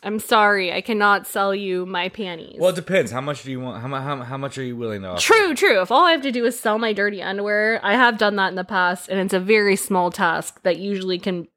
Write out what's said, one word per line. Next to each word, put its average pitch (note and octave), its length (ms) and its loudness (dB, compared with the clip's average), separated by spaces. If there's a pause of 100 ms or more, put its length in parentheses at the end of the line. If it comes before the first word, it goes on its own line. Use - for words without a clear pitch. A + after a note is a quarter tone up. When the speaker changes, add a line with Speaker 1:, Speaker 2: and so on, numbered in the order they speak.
Speaker 1:
I'm G#3+ 160 -4
sorry. G3+ 520 4
I - 100 -4
cannot G#3 460 2
sell G3 260 0
you F#3 320 -4
my F#3 240 -4
panties." F3+ 500 -10
Speaker 2:
Well, F3+ 100 4
it - 60 0
depends. E3 360 0
How B2 100 -4
much C#3 220 -6
do C3+ 80 -10
you B2+ 80 -6
want? B2 220 -10
How B2 60 -8
mu-, C#3 100 -6
how, C#3 260 -6
how C3 140 -8
much C3+ 200 -8
are C3+ 60 -6
you B2 120 -6
willing A2 260 -6
to F#2+ 80 -8
offer? F2 120 -4
Speaker 1:
True, G4+ 340 4
true. A#3+ 260 4
If F3+ 100 -2
all D4+ 140 6
I E4+ 60 6
have D#4+ 100 2
to C4+ 100 -4
do A#3 140 -2
is B3 140 -2
sell G#3+ 180 0
my A3+ 160 -2
dirty G3+ 280 -2
underwear, G#3 600 0
I G3+ 120 2
have A#3+ 220 4
done G#3 200 2
that F#3+ 120 2
in F#3 60 -6
the F#3 80 -4
past, F3+ 460 -2
and F#3+ 100 -2
it's F#3+ 140 0
a F#3 60 2
very G3+ 360 4
small F3+ 360 0
task E3 520 -2
that F3 160 2
usually F#3+ 400 -4
can F3 380 -6